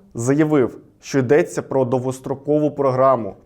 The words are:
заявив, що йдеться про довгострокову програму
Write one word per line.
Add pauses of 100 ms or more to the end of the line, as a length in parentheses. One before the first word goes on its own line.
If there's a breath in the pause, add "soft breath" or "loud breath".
(140)
заявив, (220)
що
йдеться
про
довгострокову
програму (120)